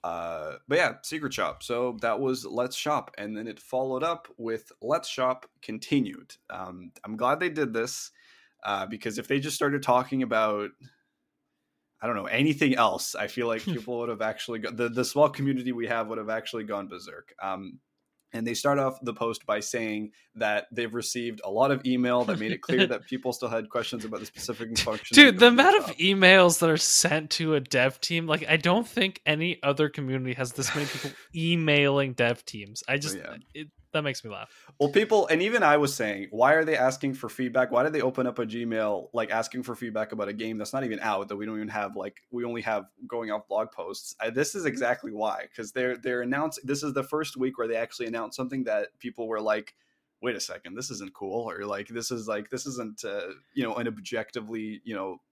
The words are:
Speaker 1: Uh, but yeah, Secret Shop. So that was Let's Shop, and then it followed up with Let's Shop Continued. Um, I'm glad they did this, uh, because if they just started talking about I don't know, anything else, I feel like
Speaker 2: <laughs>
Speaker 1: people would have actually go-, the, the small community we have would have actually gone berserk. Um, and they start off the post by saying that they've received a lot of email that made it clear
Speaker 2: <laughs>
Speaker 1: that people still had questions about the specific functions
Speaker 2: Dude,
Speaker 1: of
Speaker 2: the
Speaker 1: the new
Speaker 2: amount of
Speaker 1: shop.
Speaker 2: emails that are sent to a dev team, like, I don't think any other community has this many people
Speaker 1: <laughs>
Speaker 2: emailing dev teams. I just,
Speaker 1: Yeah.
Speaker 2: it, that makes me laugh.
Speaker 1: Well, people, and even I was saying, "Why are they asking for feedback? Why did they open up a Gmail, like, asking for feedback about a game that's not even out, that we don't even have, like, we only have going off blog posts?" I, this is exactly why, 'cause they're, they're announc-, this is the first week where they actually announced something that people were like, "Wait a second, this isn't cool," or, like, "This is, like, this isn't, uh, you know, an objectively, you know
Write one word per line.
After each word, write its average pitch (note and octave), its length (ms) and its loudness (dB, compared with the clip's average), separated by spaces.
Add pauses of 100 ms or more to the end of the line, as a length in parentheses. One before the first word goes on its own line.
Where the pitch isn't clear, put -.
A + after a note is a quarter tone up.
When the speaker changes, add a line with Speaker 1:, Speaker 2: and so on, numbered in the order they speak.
Speaker 1:
Uh, E2+ 520 -6 (120)
but D3 100 2
yeah, C#3 240 2
Secret D3+ 320 -8
Shop. E2+ 280 -4
So A#2+ 400 -4
that A#2 180 0
was C3 260 -2
Let's B2 300 -4
Shop, D3+ 420 -2
and G#2+ 180 -8
then A2 120 -8
it - 120 -12
followed C3 440 -4
up E3+ 240 -4 (100)
with A2+ 340 -6 (100)
Let's D3 260 0
Shop B2+ 380 -2 (160)
Continued. - 720 -2 (140)
Um, F2+ 420 -12 (120)
I'm G#2+ 120 -8
glad C3 240 2
they F3+ 100 0
did C#3+ 240 -2
this, - 380 -4 (520)
uh, G2 220 -2
because G#2+ 320 -6
if A2+ 100 -10
they C3+ 120 2
just C#3+ 160 -4
started C#3+ 260 0
talking C3 400 2
about G#2+ 480 0 (1300)
I A2 40 -4
don't A#2 100 0
know, G2 100 -4
anything C#3 500 4
else, G#2+ 380 2
I G2+ 120 -4
feel A#2+ 200 -4
like A2+ 160 0
Speaker 2:
<laughs> - 20 -14
Speaker 1:
people A#2+ 340 -4
would A#2+ 100 -4
have A2 140 -4
actually A2 380 -4
go-, F#2 100 -4
the, A#2+ 180 0
the A#2+ 160 0
small D3 240 4
community C3+ 440 -2
we A#2 160 -4
have A2+ 200 -2
would A2+ 100 -4
have G#2+ 120 -6
actually A2 340 -4
gone G2+ 240 -6
berserk. - 540 -16
Um, F#2+ 380 -8 (520)
and A2+ 140 -4
they A#2 80 -2
start C#3+ 240 2
off C3 240 0
the A#2+ 100 -4
post A2+ 320 -4
by G#2+ 140 -2
saying G#2+ 540 -4 (240)
that G#2 340 0
they've A#2 240 -4
received A#2 500 -6
a G2 60 -8
lot C3 220 4
of C3 120 -2
email B2 400 2
that G2+ 140 0
made A2 140 -2
it - 100 -6
clear C3 240 4
Speaker 2:
<laughs> B2 60 -2
Speaker 1:
that - 140 -6
people C3 260 -4
still A#2+ 160 -4
had A2+ 200 -2
questions A2+ 360 -4
about A2 160 -8
the G#2+ 60 -12
specific A2+ 520 -6
functions - 380 0
Speaker 2:
Dude, C4+ 180 12
Speaker 1:
of F3+ 60 -2
Speaker 2:
the A#3+ 60 12
Speaker 1:
the B3 40 12
new A#3+ 100 6
Speaker 2:
amount G4 180 8
of - 100 2
Speaker 1:
shop. - 80 -8
Speaker 2:
emails F#3 640 8
that E3 100 6
are D#3 60 4
sent D#3 540 2
to D#3 240 0
a C#3 60 4
dev C3 400 2
team, E3 280 -2
like, D#3 200 0
I D#3+ 80 6
don't F3+ 300 2
think - 400 -2
any D#3 380 0
other C#3+ 240 4
community C3 460 -4
has B2 180 -4
this C3 240 -2
many D3 100 -2
people C#3+ 240 -6 (120)
Speaker 1:
<laughs> - 120 -20
Speaker 2:
emailing D3 800 4
dev A#2+ 320 2
teams. G#2 420 -14
I C#3 120 0
just, C#3+ 200 -6
Speaker 1:
Yeah. - 160 -12 (180)
Speaker 2:
it, D3+ 160 -14 (240)
that D#3 100 0
makes C#3 220 -4
me A2 60 -12
laugh. G2+ 180 -12 (300)
Speaker 1:
Well, C#3+ 120 4
people, G#3 360 4
and D#3+ 160 2
even G#3+ 220 2
I D3 120 8
was C#3+ 160 4
saying, G2+ 380 -4
"Why B2 220 6
are D#3+ 120 6
they D#3 120 2
asking C3 380 2
for A#2+ 140 -8
feedback? B2 440 0
Why A#2+ 100 6
did D#3 100 2
they D3+ 100 0
open B2+ 220 0
up B2 140 -2
a A#2 80 -2
Gmail, A2 680 -2
like, A2+ 200 -2
asking A2+ 320 -2
for B2 100 -6
feedback A2 380 -4
about G#2 160 -4
a G2+ 40 -6
game A2 260 -6
that's G#2 140 -8
not - 120 -2
even A2 160 -4
out, G#2 260 -2
that G#2 100 -8
we G#2 80 -6
don't A2 120 -6
even G#2+ 140 -6
have, G#2 260 -4
like, G2+ 240 -10 (100)
we A#2+ 140 -6
only A#2 180 -6
have G#2+ 220 0 (240)
going A#2 240 -6
off G#2+ 160 -6
blog A2 240 -2
posts?" - 480 -12
I, A2+ 100 -2
this C3+ 240 -2
is F#3 100 -6
exactly B2 460 -2
why, G#2+ 460 -4
'cause A2 160 -10
they're, B2+ 240 -2
they're B2 260 -4
announc-, C#3+ 400 -2
this C#3+ 220 -4
is C#3 100 -4
the C3+ 80 0
first D3+ 340 -4
week C3 220 -2
where A#2 80 -2
they A2+ 80 -2
actually A#2 320 -4
announced A2+ 300 -6
something C3 260 -4
that G#2+ 380 -2
people A#2 260 -8
were A2 140 -2
like, G#2+ 340 -2 (480)
"Wait A#2 140 -2
a - 40 -8
second, F2+ 360 -10
this C3 160 -8
isn't G2 200 -12
cool," G#2 380 -6
or, F#2 160 -8
like, G2+ 220 -6
"This A#2 240 -6
is, A2+ 160 -8
like, G#2 200 -6
this C3 180 -8
isn't, A#2+ 380 -10
uh, G2+ 180 -6 (320)
you C3 100 0
know, A2 100 -4
an A#2 140 -2
objectively, A2 960 -8
you A2 100 -8
know F#2+ 220 -6 (160)